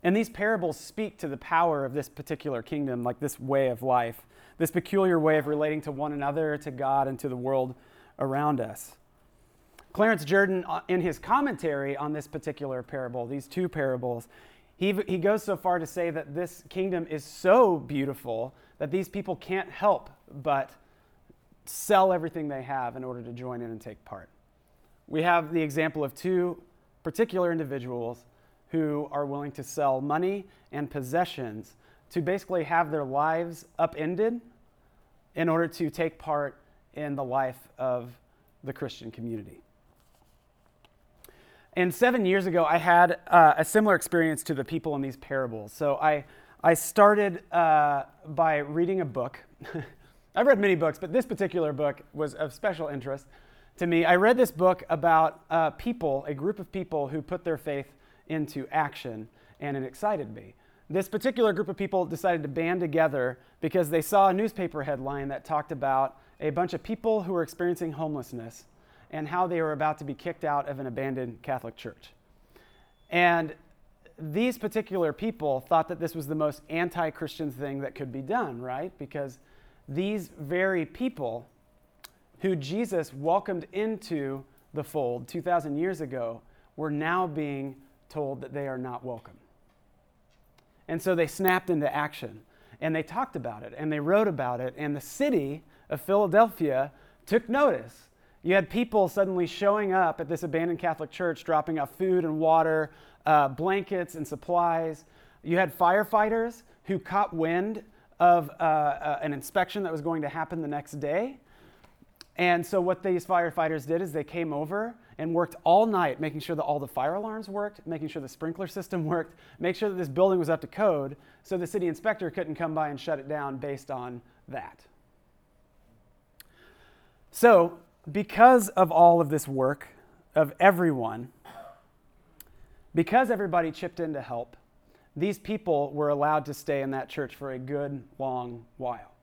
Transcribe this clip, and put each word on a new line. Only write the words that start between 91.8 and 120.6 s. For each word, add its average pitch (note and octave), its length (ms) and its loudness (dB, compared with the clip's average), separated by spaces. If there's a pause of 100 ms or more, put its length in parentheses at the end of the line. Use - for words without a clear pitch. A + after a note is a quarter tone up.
action, C#3 480 -8 (380)
and D#3+ 160 -2
they D#3+ 80 -2
talked E3 320 -8
about A#2 280 -8
it, A2+ 140 -14
and D#3 140 -4
they D3+ 80 -2
wrote G3 280 2
about B2+ 340 -2
it, B2+ 160 -6
and D3 180 -4
the C#3+ 60 -8
city D#3+ 600 -2 (260)
of D3+ 120 -6
Philadelphia F#3+ 880 2 (340)
took A#3 240 0
notice. A#3+ 580 0 (360)
You F3 120 4
had G3 140 4
people G#3+ 380 2
suddenly F#3 380 0
showing G3+ 480 0
up F3+ 260 2
at E3 80 -6
this E3 160 -4
abandoned E3 360 -2
Catholic D#3 320 -4
church, E3+ 320 -4
dropping D#3 360 0
off C#3 180 -4
food F#3 280 2
and D#3 140 -2
water, D#3+ 520 4 (340)
uh, D3 240 6
blankets F3+ 680 -2
and D#3 120 -6
supplies. E3 800 0 (380)
You E3+ 140 0
had F3+ 200 0
firefighters G#3+ 840 2 (220)
who F#3+ 120 -2
caught G3 360 -2
wind F3 500 -2 (360)
of, E3+ 300 6 (100)
uh, - 40 0
uh, D3+ 580 0
an D3+ 120 -2
inspection F3+ 500 -2
that F3 80 -4
was D#3+ 100 -4
going D#3+ 220 -2
to C#3+ 60 -2
happen D#3+ 320 -6
the D3+ 60 -6
next D3 320 -6
day. F#3 400 -2 (960)
And F3 300 2
so F#3+ 160 0
what F3+ 220 -2
these F3+ 220 0
firefighters D#3+ 600 0
did E3 160 0
is F#3 100 -6
they D3+ 120 -4
came D#3+ 300 -6
over G3 420 -6 (240)
and D#3+ 160 -2
worked E3+ 280 0
all F#3+ 220 6
night F3+ 340 0
making D3+ 200 -4
sure D#3+ 160 -6
that D3+ 80 -4
all D3 160 -2
the C#3 80 -8
fire C#3 260 -2
alarms G#3+ 340 -6
worked, G3+ 380 -8
making D#3 220 -6
sure D3+ 160 -8
the C3 60 -12
sprinkler E3 360 -8
system F3 400 -6
worked, E3 320 -4 (220)
make F3 160 -2
sure G#3+ 140 -2
that F#3+ 60 -4
this F3 140 -4
building F#3 300 4
was D#3 100 -2
up D#3+ 120 0